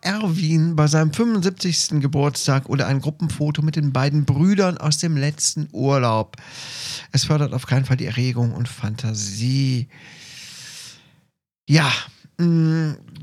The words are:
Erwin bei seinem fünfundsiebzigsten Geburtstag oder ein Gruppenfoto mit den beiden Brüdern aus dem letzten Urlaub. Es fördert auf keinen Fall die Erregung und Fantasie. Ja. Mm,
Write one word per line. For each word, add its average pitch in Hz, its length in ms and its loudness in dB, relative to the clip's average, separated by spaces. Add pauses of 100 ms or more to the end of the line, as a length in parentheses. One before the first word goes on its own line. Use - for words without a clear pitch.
Erwin 165 760 0
bei 151 120 4
seinem 156 240 4
fünfundsiebzigsten 185 880 0
Geburtstag 139 680 0
oder 135 200 0
ein 135 120 2
Gruppenfoto 151 600 -2
mit 156 140 0
den 147 160 0
beiden 139 320 2
Brüdern 185 540 2
aus 151 200 0
dem 160 180 -2
letzten 147 560 -2
Urlaub. 120 640 2 (760)
Es 135 120 2
fördert 147 300 0
auf 127 120 -4
keinen 131 180 2
Fall 131 120 0
die - 100 -4
Erregung 120 460 0
und 117 160 -4
Fantasie. 113 1200 -2 (1800)
Ja. 143 220 4 (500)
Mm, 160 520 2 (300)